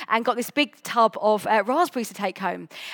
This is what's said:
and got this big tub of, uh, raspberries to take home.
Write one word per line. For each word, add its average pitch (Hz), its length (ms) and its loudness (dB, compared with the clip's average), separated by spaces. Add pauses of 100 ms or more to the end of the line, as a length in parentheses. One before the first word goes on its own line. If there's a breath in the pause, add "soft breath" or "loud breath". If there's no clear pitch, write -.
and 226 160 2
got 240 120 0
this 233 160 -4
big - 320 -2
tub 226 360 2
of, 208 280 2
uh, 208 180 4
raspberries 262 440 0
to - 40 -16
take 196 240 -4
home. 180 320 -6 (240 loud breath)